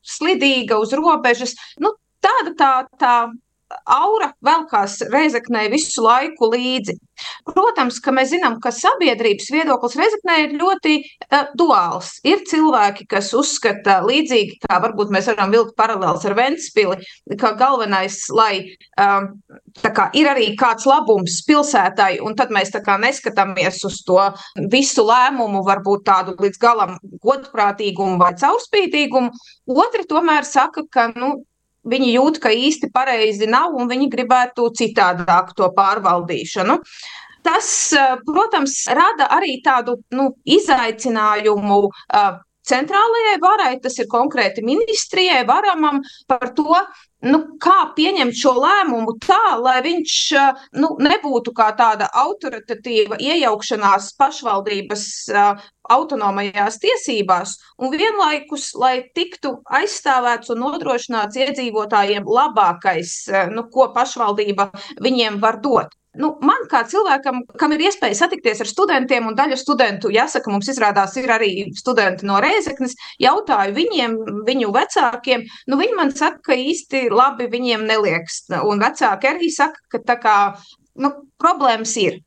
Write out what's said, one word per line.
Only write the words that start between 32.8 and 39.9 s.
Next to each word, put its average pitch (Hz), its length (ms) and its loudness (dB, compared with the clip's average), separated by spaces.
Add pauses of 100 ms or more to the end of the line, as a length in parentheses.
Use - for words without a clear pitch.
pareizi 220 560 0
nav, 294 260 0
un 240 140 -4
viņi 262 220 0
gribētu 247 640 0
citādāk 185 800 0
to 190 200 2
pārvaldīšanu. 190 1040 0 (640)
Tas, 339 240 0 (240)
eh, 269 320 4
protams, 311 640 0
rada 302 400 2
arī 294 340 0
tādu, 247 360 0 (120)